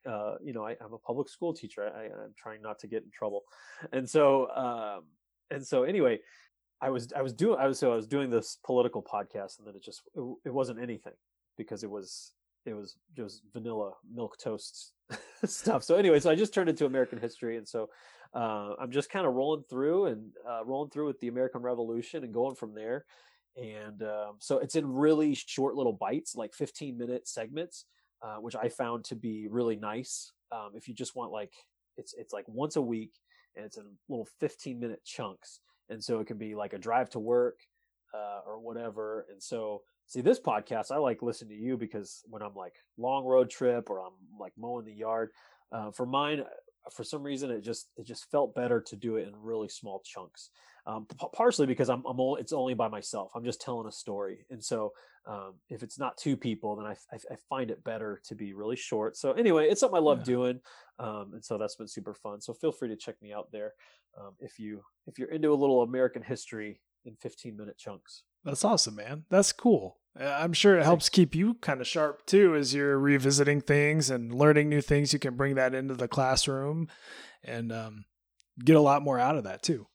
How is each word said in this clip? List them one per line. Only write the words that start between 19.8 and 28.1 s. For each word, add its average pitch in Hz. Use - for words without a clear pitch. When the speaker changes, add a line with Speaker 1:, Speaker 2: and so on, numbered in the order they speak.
Speaker 1:
and, 110
uh, 117
rolling 135
through 151
with 139
the 120
American 127
Revolution 120
and 110
going 127
from 107
there. 113
And, 107
um, 107
so 139
it's 131
in 147
really 151
short 131
little 123
bites, 107
like, 110
fifteen 139
minute 123
segments, 123